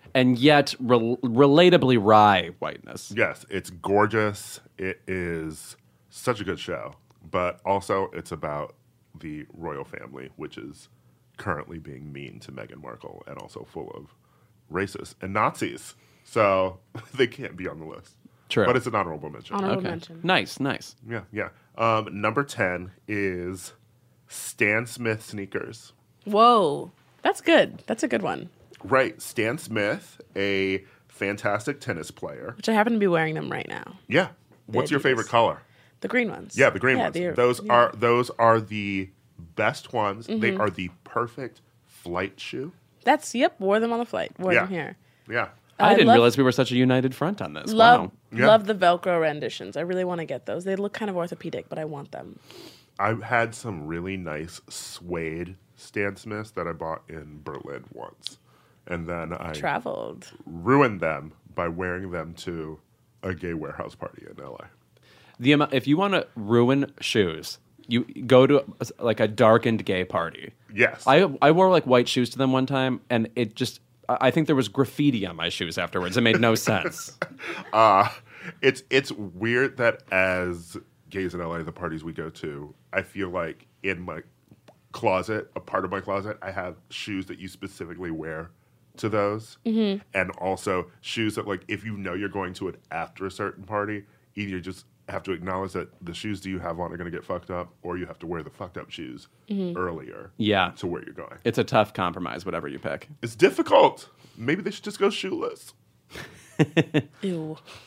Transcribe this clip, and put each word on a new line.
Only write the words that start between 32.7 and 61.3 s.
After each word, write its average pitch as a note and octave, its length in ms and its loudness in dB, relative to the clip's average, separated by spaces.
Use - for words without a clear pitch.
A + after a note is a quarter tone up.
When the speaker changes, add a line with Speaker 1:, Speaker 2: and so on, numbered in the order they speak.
Speaker 3:
happen A3 200 2
to A3 60 0
be G3+ 80 4
wearing D#3+ 280 0
them D3+ 160 -6
right - 160 -8
now. - 300 -14
Speaker 2:
Yeah. D#3+ 220 2
Speaker 3:
The A2 100 -6
Speaker 2:
What's A#2+ 140 0
your C#3+ 80 2
favorite B2 280 0
Speaker 3:
Adidas. - 40 -16
Speaker 2:
color? A2 300 4
Speaker 3:
The - 60 -6
green A#3+ 220 0
ones. - 280 -12
Speaker 2:
Yeah, C3 120 8
the G2+ 100 0
green B2+ 180 4
Speaker 3:
Yeah, - 60 2
Speaker 2:
ones. D#3 100 -2
Speaker 3:
they're, E3+ 200 -2
Speaker 2:
Those B2 300 2
Speaker 3:
yeah. G#2+ 100 2
Speaker 2:
are, A#2+ 200 8
those A#2+ 360 2
are A2+ 220 6
the G2+ 480 -4
best - 380 -2
ones. G#2+ 340 -2
They G#3 60 -6
Speaker 3:
Mm-hmm. G#3 280 -2
Speaker 2:
are G#2+ 80 0
the F2+ 200 -6
perfect A#2+ 580 -8
flight F#2 540 -6
shoe. C3+ 320 -10
Speaker 3:
That's, D4 320 0
yep, D4 240 0
wore G3+ 200 2
them A#3 120 -2
on A#3 80 -2
the A#3+ 60 -6
flight, - 340 -6
wore F#3 140 0
Speaker 2:
Yeah. - 80 4
Speaker 3:
them F#3 80 -2
here. E3+ 280 -8
Speaker 2:
Yeah. A2+ 200 -2
Speaker 1:
I C#3+ 100 6
Speaker 3:
I - 80 8
Speaker 1:
didn't - 120 8
Speaker 3:
love, A3+ 80 10
Speaker 1:
realize A#2 220 8
we C#3 60 6
were B2+ 80 4
such B2 200 0
a B2+ 40 0
united B2+ 400 4
front F#3+ 260 -2
on E2 120 -8
this. D#2 200 -8
Speaker 3:
love, A#3 280 8
Speaker 1:
Wow. F#3+ 100 -6
Speaker 2:
Yeah. A#2 140 4
Speaker 3:
love G#3+ 200 8
the G#3+ 80 -2
Velcro F3 440 2
renditions. C#3+ 580 -4
I C#3+ 40 -2
really F3+ 220 -2
wanna F3+ 220 -4
get B2+ 200 -8
those. D3+ 200 -6
They F#3+ 100 -2
look G3+ 180 -4
kind G#3+ 160 -6
of F#3+ 80 -4
orthopedic, E3+ 520 -6
but D#3+ 100 -10
I D#3 60 -6
want D3 260 -12
them. - 260 -14
Speaker 2:
I've G2+ 240 0
had A2+ 320 0
some E2 320 -10
really F2 300 -6
nice D#2+ 520 -10
suede E2+ 840 -8
Stan G2+ 400 -6
Smiths G#2+ 340 -10
that E2+ 160 -6
I E2+ 60 -4
bought D#2+ 360 -8
in D2+ 340 -16
Berlin C#2+ 500 -12
once. - 440 -14
And E2+ 200 -6
then E2+ 260 -6
I E2 200 -8
Speaker 3:
Traveled. C#3+ 760 -6
Speaker 2:
ruined G#2+ 540 2
them D2+ 320 -4